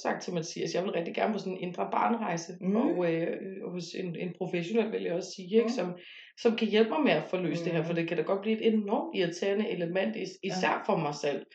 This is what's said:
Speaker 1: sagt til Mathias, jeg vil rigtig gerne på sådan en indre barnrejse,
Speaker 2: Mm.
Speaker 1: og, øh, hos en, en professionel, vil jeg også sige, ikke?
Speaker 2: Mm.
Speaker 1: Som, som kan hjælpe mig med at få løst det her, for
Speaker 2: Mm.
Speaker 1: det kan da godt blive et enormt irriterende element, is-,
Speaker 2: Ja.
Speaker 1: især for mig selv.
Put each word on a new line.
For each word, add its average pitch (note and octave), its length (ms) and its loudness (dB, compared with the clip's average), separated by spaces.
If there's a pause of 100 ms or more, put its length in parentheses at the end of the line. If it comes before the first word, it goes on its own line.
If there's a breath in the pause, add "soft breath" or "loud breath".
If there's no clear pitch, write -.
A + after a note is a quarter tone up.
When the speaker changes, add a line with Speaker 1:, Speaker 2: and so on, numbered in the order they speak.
Speaker 1:
sagt - 200 -2
til F3+ 120 -6
Mathias, - 400 -4
jeg F3 80 2
vil G3+ 100 -2
rigtig E3+ 220 -2
gerne G3 180 2
på G3+ 60 -2
sådan F#3 140 -4
en F#3 80 -6
indre F3+ 320 -4
barnrejse, G3+ 680 0
Speaker 2:
Mm. F#3+ 160 2
Speaker 1:
og, F3+ 360 4
øh, F#3+ 600 -4
hos F3 120 -6 (100)
en, F3+ 220 -4
en F3 220 -6
professionel, F#3 540 0
vil F#3+ 100 -2
jeg F3+ 120 -2
også F#3 220 -4
sige, F#3 200 -4
ikke? A#3 60 10
Speaker 2:
Mm. A3+ 60 0
Speaker 1:
Som, F3+ 280 -2 (460 loud breath)
som A3+ 140 4
kan A3 120 2
hjælpe G#3+ 220 6
mig D#4 100 2
med A#3 120 6
at D#3 180 2
få F#3+ 60 0
løst E3+ 280 0
det F3 80 0
her, E3 100 2
for E3+ 100 -2
Speaker 2:
Mm. E3+ 40 0
Speaker 1:
det E3 120 0
kan - 80 -2
da D#3 60 2
godt G3 200 0
blive A3 180 0
et A3 140 6
enormt A3 440 0
irriterende G3 520 0
element, F3+ 460 0
is-, F#3 280 -8
Speaker 2:
Ja. - 40 -4
Speaker 1:
især - 380 0
for G3+ 100 4
mig D3 180 0
selv. - 400 -2